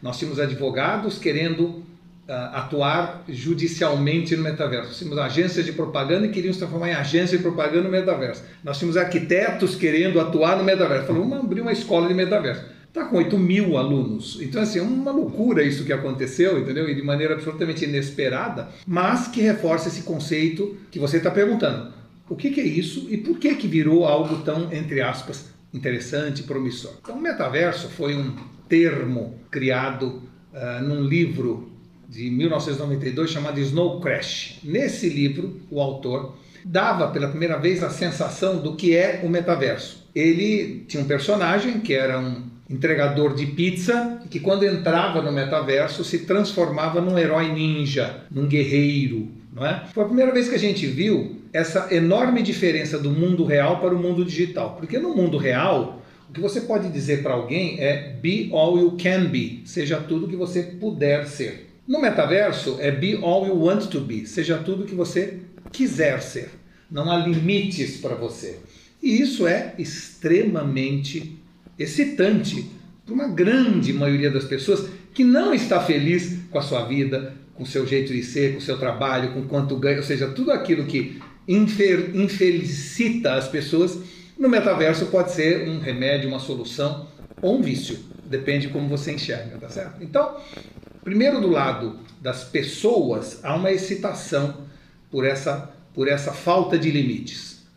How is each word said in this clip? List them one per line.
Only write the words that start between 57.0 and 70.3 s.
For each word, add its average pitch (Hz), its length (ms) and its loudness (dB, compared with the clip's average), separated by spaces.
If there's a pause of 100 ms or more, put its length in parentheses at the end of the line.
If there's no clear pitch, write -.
pra 131 120 0
alguém 139 440 -2
é, 143 440 -2
"Be 196 300 0
all 170 260 6
you 175 180 4
can 185 300 2
be", 123 400 -2
seja 151 320 -2
tudo 160 300 -2
que 170 80 -6
você 175 260 -2
puder 143 640 0
ser. - 420 -10 (180)
No 285 140 0
metaverso, 175 800 2
é, 143 100 2
"Be 180 320 0
all 185 240 2
you 185 140 2
want 196 280 4
to 143 120 -2
be", 110 260 -6
seja 160 320 -2
tudo 185 280 -4
que 196 80 -10
você 180 460 -2 (300)
quiser 143 520 0
ser. - 280 -10 (400)
Não 156 200 -2
há 175 80 4
limites 170 800 0
pra 123 160 -4
você. 110 440 -8 (440)
E 240 180 4
isso 254 260 2
é 196 320 0
extremamente 151 1600 0 (400)